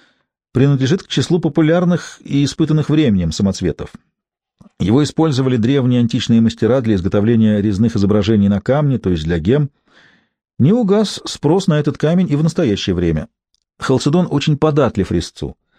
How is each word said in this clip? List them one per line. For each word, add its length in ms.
принадлежит 500
к 60
числу 320
популярных 800
и 220
испытанных 460
временем 420
самоцветов. 580
Его 240
использовали 540
древние 420
античные 420
мастера 400
для 140
изготовления 680
резных 360
изображений 520
на 120
камне, 380
то 120
есть 140
для 160
гем. 300
Не 120
угас 520
спрос 420
на 140
этот 180
камень 320
и 60
в 80
настоящее 500
время. 320
Халцедон 500
очень 260
податлив 540
резцу. 460